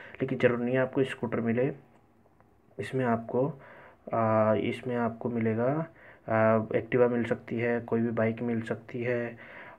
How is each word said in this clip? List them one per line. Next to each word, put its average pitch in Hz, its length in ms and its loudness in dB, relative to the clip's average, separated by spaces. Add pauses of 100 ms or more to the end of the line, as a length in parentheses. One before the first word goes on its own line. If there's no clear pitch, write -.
(220)
लेकिन 135 180 -2
ज़रूरी 120 240 4
नहीं 123 120 0
है 131 60 4
आपको 127 220 0
स्कूटर 117 360 -2
मिले। 117 320 0 (1080)
इसमें 127 260 -2
आपको, 120 420 0 (680)
आ, 110 400 4
इसमें 117 420 -2
आपको 117 340 -2
मिलेगा, 120 580 0 (420)
आ, 110 280 4
Activa 120 540 2
मिल 120 120 0
सकती 117 360 -4
है, 120 200 0
कोई 117 220 -2
भी 117 80 0
बाइक 113 320 0
मिल 117 200 -2
सकती 117 420 -6
है, 120 340 -4 (420)